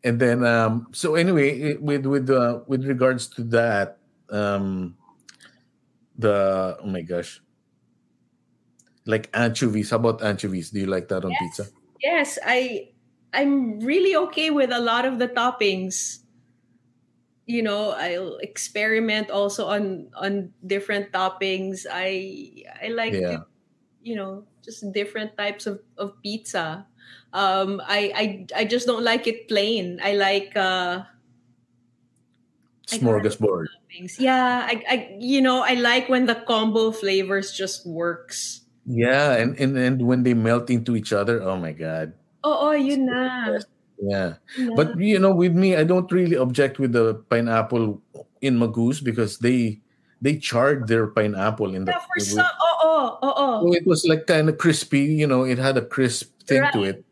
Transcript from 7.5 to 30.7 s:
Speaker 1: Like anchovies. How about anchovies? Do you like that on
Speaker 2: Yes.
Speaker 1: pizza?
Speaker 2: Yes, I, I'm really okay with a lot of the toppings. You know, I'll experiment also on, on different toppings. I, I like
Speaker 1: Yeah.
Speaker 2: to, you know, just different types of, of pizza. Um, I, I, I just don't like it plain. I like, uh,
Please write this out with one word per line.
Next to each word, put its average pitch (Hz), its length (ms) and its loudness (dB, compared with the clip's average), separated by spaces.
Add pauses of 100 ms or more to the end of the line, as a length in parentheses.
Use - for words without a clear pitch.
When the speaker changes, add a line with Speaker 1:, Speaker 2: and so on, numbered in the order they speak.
Speaker 1:
Like 110 280 -2
anchovies. 113 560 0
How 117 60 0
about 113 260 0
anchovies? 95 480 -4
Do 107 80 -6
you 98 80 -2
like 92 220 -2
that 92 160 -4
on 90 80 -4
Speaker 2:
Yes. - 80 -4
Speaker 1:
pizza? - 240 -8 (360)
Speaker 2:
Yes, 294 460 -2
I, 247 440 -2 (440)
I'm 262 460 0
really 349 340 2 (160)
okay 311 200 -2
with 277 200 2
a 240 80 -2
lot 240 260 0
of 262 140 -2
the 247 80 0
toppings. 226 920 -2 (1300)
You 233 160 -2
know, 208 280 -2
I'll 175 480 -6
experiment 214 920 -2
also 202 360 -2
on, 196 480 -4
on 196 380 -4 (120)
different 202 460 -4
toppings. 190 800 -4
I, 190 720 -6 (180)
I 214 80 -10
like 226 260 -4
Speaker 1:
Yeah. 90 280 -2
Speaker 2:
to, - 40 -20 (560)
you 226 120 -8
know, 196 300 -10 (180)
just 226 300 -16
different 214 440 -6
types 208 300 -6
of, 202 140 -8 (180)
of 202 240 -8
pizza. 202 640 -8 (460)
Um, 190 520 0
I, 202 680 -2
I, 220 80 0
I - 20 2
just 240 220 0
don't 233 160 0
like 233 240 2
it 226 220 -4
plain. 202 540 0
I 202 120 0
like, 196 420 0
uh, 185 460 -2 (1900)